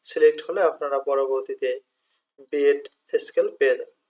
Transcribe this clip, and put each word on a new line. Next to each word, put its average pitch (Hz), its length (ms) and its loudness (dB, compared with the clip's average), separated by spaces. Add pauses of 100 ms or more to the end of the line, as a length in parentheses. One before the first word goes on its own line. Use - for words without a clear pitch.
সিলেক্ট 156 420 2
হলে 185 140 -4 (100)
আপনারা 143 260 -4 (120)
পরবর্তীতে 135 640 -2 (760)
বিএড 143 340 2 (420)
স্কেল - 240 -2 (100)
পেয়ে 131 200 2
যাবেন। - 200 -14 (120)